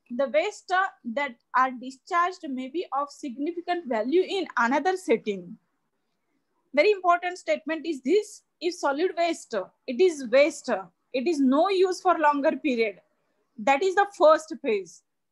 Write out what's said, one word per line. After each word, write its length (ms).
the 180
waste, 440
uh, 160
that 220
are 160
discharged 760
may 200
be 160
of 140
significant 760
value 360
in 220
another 400
setting. 600
Very 180
important 460
statement 480
is 160
this: 420
if 140
solid 420
waste, 380
it 120
is 300
waste, 400
it 140
is 140
no 260
use 320
for 200
longer 360
period. 460
That 260
is 120
the 120
first 440
phase. 400